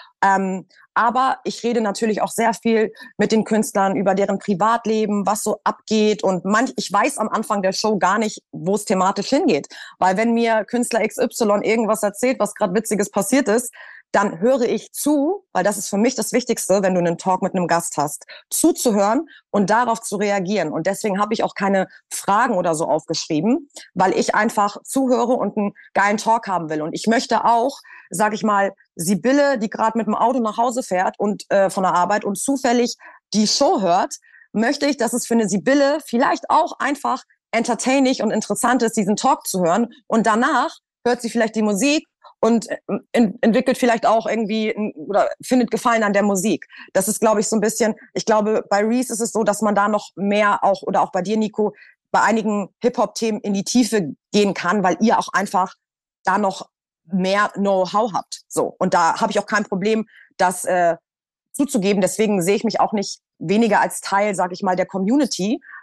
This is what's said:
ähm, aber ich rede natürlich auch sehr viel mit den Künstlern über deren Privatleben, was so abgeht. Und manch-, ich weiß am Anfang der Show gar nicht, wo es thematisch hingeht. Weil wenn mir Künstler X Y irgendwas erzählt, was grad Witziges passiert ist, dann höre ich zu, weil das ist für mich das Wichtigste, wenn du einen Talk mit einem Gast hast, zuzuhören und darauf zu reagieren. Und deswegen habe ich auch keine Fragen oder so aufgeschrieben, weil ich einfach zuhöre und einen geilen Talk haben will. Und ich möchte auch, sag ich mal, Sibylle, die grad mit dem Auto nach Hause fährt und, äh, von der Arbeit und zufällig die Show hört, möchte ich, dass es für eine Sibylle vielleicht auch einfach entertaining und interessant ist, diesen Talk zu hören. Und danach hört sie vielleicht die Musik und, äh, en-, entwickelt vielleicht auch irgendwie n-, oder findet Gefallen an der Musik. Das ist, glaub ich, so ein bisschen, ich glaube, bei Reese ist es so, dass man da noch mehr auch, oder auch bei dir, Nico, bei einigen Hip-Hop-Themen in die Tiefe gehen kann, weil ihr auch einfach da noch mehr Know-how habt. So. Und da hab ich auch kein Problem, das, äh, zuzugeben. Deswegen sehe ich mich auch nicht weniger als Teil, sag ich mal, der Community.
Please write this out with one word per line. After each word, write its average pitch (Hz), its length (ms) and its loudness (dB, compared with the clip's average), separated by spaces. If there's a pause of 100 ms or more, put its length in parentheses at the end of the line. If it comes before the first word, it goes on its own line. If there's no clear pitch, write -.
(220)
ähm, 190 460 2 (260)
aber 247 500 2
ich - 200 -8
rede 233 160 0
natürlich 208 420 -2
auch 196 100 -2
sehr 226 240 0
viel 220 360 0 (260)
mit 208 140 0
den 220 120 2
Künstlern 196 520 0
über 190 200 0
deren 196 240 0
Privatleben, 208 880 0
was 214 160 -2
so - 200 -4
abgeht. 214 600 0
Und 185 200 0
manch-, 214 320 0
ich 196 160 -8
weiß 214 280 0
am 214 100 -4
Anfang 202 320 -4
der 190 100 0
Show 214 280 -2
gar 185 180 2
nicht, 220 240 -4 (100)
wo 160 240 -4
es 214 100 -4
thematisch 196 440 0
hingeht. 262 380 2 (320)
Weil 185 180 2
wenn 233 160 2
mir 226 320 0
Künstler 233 380 -2
X - 160 -4
Y 208 420 0
irgendwas 220 400 0
erzählt, 247 380 -2
was 208 160 -2
grad 190 180 -2
Witziges 208 380 -2
passiert 247 360 0
ist, 226 240 0 (420)
dann 202 260 0
höre 240 220 2
ich - 320 -4
zu, 302 580 0
weil 185 140 0
das 202 120 0
ist 202 120 -8
für 202 80 -4
mich 240 180 2
das - 160 -6
Wichtigste, 208 500 0
wenn 190 140 2
du 180 40 2
einen 170 180 0
Talk 185 260 0
mit 180 100 -2
einem 180 140 0
Gast 170 300 -2
hast, 151 280 -4 (240)
zuzuhören 240 800 2 (240)
und 202 180 2
darauf 226 320 2
zu - 140 -8
reagieren. 196 560 -2
Und 165 160 -4
deswegen 196 320 -2
habe 208 140 -2
ich - 100 -2
auch 190 120 -4
keine 196 320 0 (240)
Fragen 220 440 0
oder 180 180 0
so 160 140 -4
aufgeschrieben, 160 840 -2 (240)
weil 185 240 0
ich - 160 0
einfach 214 500 0
zuhöre 247 500 0
und 202 240 -2
einen 202 160 -2 (200)
geilen 208 240 2
Talk 226 300 0
haben 170 220 -4
will. 156 120 -4
Und 156 120 -6
ich 165 140 -8
möchte 233 380 0
auch, 233 340 2 (300)
sag 208 240 0
ich 220 100 -6
mal, 196 280 2 (240)
Sibylle, 247 640 2
die 208 100 -4
grad 220 280 -2
mit 220 100 -4
dem 214 80 0
Auto 254 240 2
nach 220 180 -4
Hause 240 260 -2
fährt 185 360 -2
und, 208 320 -2
äh, 196 180 4
von 185 140 -4
der 175 100 2
Arbeit 185 300 2
und 202 140 -4
zufällig 247 580 0 (380)
die 208 120 2
Show 285 360 2
hört, 185 340 0 (380)
möchte 254 340 0
ich, 294 80 0
dass - 160 -2
es - 160 -4
für 233 60 0
eine 226 160 2
Sibylle 277 560 2
vielleicht 277 440 0
auch 302 300 2
einfach 254 440 -4 (280)
entertaining 254 720 2
und 214 80 0
interessant 233 520 0
ist, 220 120 0
diesen 202 220 0
Talk 294 280 0
zu 190 180 -4
hören. 196 260 2 (180)
Und 220 200 2
danach 254 500 0 (280)
hört 240 160 0
sie 233 80 -4
vielleicht 220 260 0
die 220 60 0
Musik 226 440 0 (340)
und, 226 300 2
äh, - 80 -8 (360)
en-, 214 280 2
entwickelt 247 360 2
vielleicht 226 280 2
auch 220 220 2
irgendwie 214 440 -2
n-, 208 240 -4
oder 160 320 0 (160)
findet 247 280 0
Gefallen 226 320 0
an 202 100 2
der 202 100 2
Musik. 196 420 0 (280)
Das 190 140 0
ist, 214 120 -4
glaub 220 200 2
ich, 214 100 0
so 226 80 0
ein 202 40 0
bisschen, 214 340 0 (180)
ich 185 120 -6
glaube, 214 440 2
bei 202 160 2
Reese 240 280 -2
ist 208 80 -4
es 233 100 -4
so, 226 120 0
dass 202 180 -6
man 208 140 2
da 202 120 2
noch 208 280 -2
mehr 202 480 0
auch, 190 200 2
oder 196 180 0
auch 180 100 -2
bei 185 100 -2
dir, 202 160 -2
Nico, 214 360 -2 (380)
bei 180 100 2
einigen 208 480 0 (120)
Hip-Hop-Themen 220 600 -2
in 208 120 -4
die 196 100 -2
Tiefe 208 520 0 (160)
gehen 202 220 2
kann, 185 300 0
weil 180 180 2
ihr 220 180 4
auch - 140 -4
einfach 185 400 -2 (500)
da 190 140 2
noch 196 320 -4 (400)
mehr 190 460 0
Know-how 196 580 0
habt. - 360 -8
So. - 280 -4
Und - 160 0
da 170 260 2
hab 220 120 0
ich 202 80 -2
auch 196 80 -2
kein 208 160 0
Problem, 208 420 -2 (320)
das, 185 280 0
äh, 175 300 2 (580)
zuzugeben. 202 480 0
Deswegen 202 420 0
sehe 202 120 2
ich 208 80 -2
mich - 160 -2
auch 185 140 0
nicht 202 260 -4 (200)
weniger 202 420 2
als 180 200 -4
Teil, 202 340 -2
sag 180 160 -2
ich 180 100 -14
mal, 185 140 0
der 180 100 0
Community. 214 720 -2 (240)